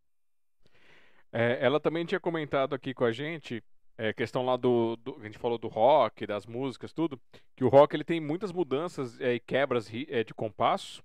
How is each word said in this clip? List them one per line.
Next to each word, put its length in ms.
É, 280
ela 180
também 260
tinha 140
comentado 560
aqui 180
com 100
a 80
gente, 520
é, 160
questão 320
lá 100
do, 420
do, 220
a 40
gente 160
falou 180
do 100
rock, 600
das 180
músicas, 480
tudo, 260
que 80
o 60
rock, 260
ele 80
tem 160
muitas 320
mudanças, 680
é, 140
e 60
quebras 480
ri-, 220
é, 140
de 120
compasso, 680